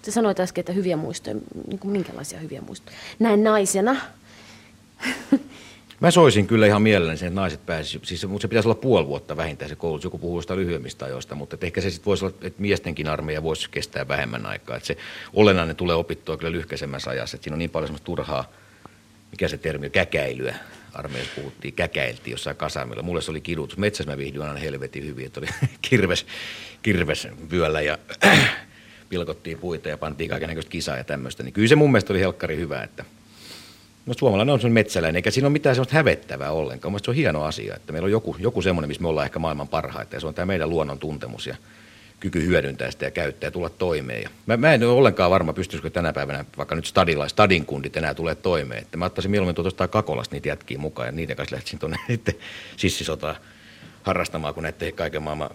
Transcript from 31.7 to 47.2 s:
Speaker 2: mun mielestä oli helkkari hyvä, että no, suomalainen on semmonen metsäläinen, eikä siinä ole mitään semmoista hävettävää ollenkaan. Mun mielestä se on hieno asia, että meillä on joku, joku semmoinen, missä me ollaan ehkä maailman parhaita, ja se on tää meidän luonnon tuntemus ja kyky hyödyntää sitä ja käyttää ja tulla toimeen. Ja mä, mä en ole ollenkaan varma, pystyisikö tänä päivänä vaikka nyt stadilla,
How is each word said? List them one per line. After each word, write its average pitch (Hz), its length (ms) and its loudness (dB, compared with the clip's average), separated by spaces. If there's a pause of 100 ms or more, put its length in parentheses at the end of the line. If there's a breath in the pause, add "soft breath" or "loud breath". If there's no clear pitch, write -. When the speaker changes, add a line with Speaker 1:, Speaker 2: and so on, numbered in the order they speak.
Speaker 2:
mun 151 160 8
mielestä 104 220 4
oli 92 60 2
helkkari 90 380 0
hyvä, 71 260 -4
että - 220 -14 (1040 loud breath)
no, 123 100 -4
suomalainen 120 360 4
on 123 60 4
semmonen 117 140 4
metsäläinen, 87 420 4
eikä 90 160 2
siinä 135 160 2
ole 147 60 4
mitään 143 220 4
semmoista 127 200 0
hävettävää 76 560 2
ollenkaan. 76 380 -2
Mun 98 40 -2
mielestä 101 120 -6
se 127 60 -2
on 120 40 0
hieno 82 280 2
asia, 52 320 -6
että - 160 -16
meillä 80 140 -2
on 101 60 4
joku, 104 280 0
joku 104 220 0
semmoinen, 85 260 2
missä 73 140 -6
me 87 60 0
ollaan 76 180 2
ehkä - 140 -6
maailman 76 280 -2
parhaita, - 480 -6
ja - 40 -8
se 80 80 -6
on 76 60 -6
tää 90 120 -4
meidän 85 240 0
luonnon 76 300 -2
tuntemus 69 480 -8
ja 64 80 -8 (640 loud breath)
kyky 87 260 0
hyödyntää 69 460 2
sitä - 140 -6
ja 67 60 -4
käyttää 76 360 -4
ja 78 40 -4
tulla 85 180 -4
toimeen. 69 520 -2
Ja 53 80 -8 (160)
mä, 117 120 4
mä 151 160 8
en 120 100 6
ole 120 80 6
ollenkaan 104 400 8
varma, 87 220 4
pystyisikö 80 360 -6
tänä 82 240 0
päivänä 71 320 -4 (120)
vaikka 73 180 -2
nyt 82 100 -4
stadilla, 80 420 4